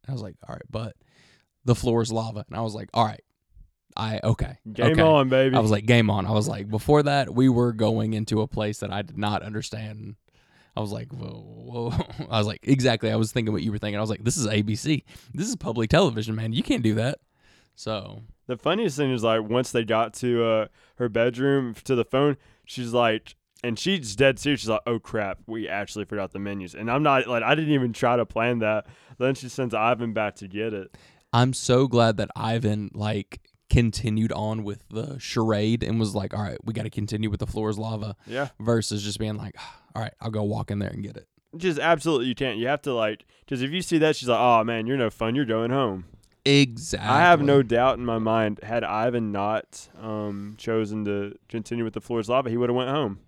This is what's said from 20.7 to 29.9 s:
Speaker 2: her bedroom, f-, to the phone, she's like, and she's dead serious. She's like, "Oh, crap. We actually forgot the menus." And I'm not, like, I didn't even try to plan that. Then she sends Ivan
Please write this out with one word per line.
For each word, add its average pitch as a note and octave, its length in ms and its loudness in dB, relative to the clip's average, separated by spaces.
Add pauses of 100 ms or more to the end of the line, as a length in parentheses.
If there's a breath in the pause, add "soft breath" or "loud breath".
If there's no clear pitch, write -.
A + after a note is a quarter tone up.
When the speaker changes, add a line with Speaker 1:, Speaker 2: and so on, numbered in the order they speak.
Speaker 2:
her B2 120 -2
bedroom, B2 680 2
f-, - 100 -20
to C3 100 2
the A#2 100 2
phone, C#3 320 2 (280 soft breath)
she's A#2+ 280 -8
like, A#2 420 0 (280)
and A#2 160 -4
she's D3 360 -2
dead C3 220 4
serious. C#3+ 240 -2
She's G#2+ 80 -6
like, G#2+ 160 0
"Oh, A#2 140 -2
crap. G2 480 -6
We A2 220 -8
actually G2+ 360 -6
forgot G2 280 -6
the G2 60 -8
menus." G2 360 -8
And A#2 160 -6
I'm C#3 120 0
not, C3+ 240 4
like, A#2+ 160 0
I C3 120 4
didn't D3+ 180 0
even B2+ 200 0
try B2 240 2
to A2+ 80 2
plan A#2 340 0
that. G#2+ 260 0 (320 loud breath)
Then C3 180 0
she B2+ 140 -14
sends A#2+ 240 -4
Ivan A#2 400 0